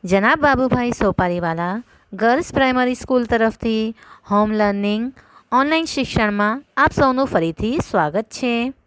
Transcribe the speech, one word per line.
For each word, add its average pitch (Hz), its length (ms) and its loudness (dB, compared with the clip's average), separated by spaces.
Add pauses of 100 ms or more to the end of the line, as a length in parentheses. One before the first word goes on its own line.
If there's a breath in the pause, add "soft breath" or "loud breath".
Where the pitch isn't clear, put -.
જનાબ 202 360 2
બાબુભાઈ 254 500 2
સોપારીવાલા 175 920 -2 (300 soft breath)
ગર્લ્સ 233 420 0
પ્રાઇમરી 254 400 2
સ્કૂલ 247 300 0
તરફથી 226 720 -2 (340 loud breath)
હોમ 214 220 2
લર્નિંગ 208 600 0 (400 soft breath)
ઓનલાઈન 302 320 2
શિક્ષણમાં 220 800 -2 (120)
આપ 294 160 2
સૌનું 269 340 2
ફરીથી 202 520 -2
સ્વાગત 180 460 0
છે. 240 480 -4 (140)